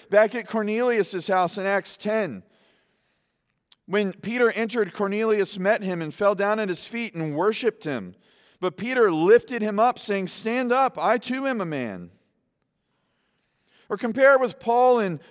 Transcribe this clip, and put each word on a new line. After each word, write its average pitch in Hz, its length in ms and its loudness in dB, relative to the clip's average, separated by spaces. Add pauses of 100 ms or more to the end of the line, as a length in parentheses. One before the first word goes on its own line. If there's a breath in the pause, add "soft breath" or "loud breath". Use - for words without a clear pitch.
back 214 260 4
at 220 120 -6
Cornelius' 214 800 0
house 185 300 0
in 190 80 -4
Acts 196 320 -2
ten. 196 460 -4 (1400)
When 196 280 -2
Peter 233 360 0
entered, 208 440 -2
Cornelius 208 680 -2
met 202 220 2
him 185 200 -4
and 156 120 -6
fell 202 220 2
down 202 240 0
at 208 100 -2
his - 180 -8
feet 233 260 -8
and 160 220 -6
worshiped 208 480 -2
him. 110 320 -6 (460 soft breath)
But 180 160 -4
Peter 233 340 2
lifted 214 500 4
him 214 160 -2
up, 240 220 2
saying, 196 280 -4
"Stand 240 440 -4
up, 262 260 2
I 190 200 2
too 262 300 -6
am 247 120 -2
a 190 60 -4
man." 113 440 -6 (1800)
Or 202 80 -4
compare 262 420 4
with 247 220 -2
Paul 247 380 4
and 180 200 -2 (120)